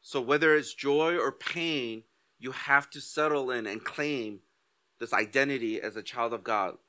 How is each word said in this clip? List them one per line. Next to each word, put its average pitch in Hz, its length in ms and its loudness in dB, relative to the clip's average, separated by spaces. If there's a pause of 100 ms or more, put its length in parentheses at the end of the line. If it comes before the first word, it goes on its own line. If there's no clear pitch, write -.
So - 180 -4
whether 147 340 6
it's 151 200 2
joy 156 420 2
or 131 160 0
pain, 135 720 -4 (340)
you 131 140 -8
have 139 380 2
to 147 100 -14
settle 147 500 0
in 117 160 -2
and 107 160 -6
claim 127 640 -6 (540)
this 117 140 -6
identity 117 680 0
as 104 160 -6
a 110 60 -8
child 117 300 -4
of 113 120 -6
God. 104 340 -2 (100)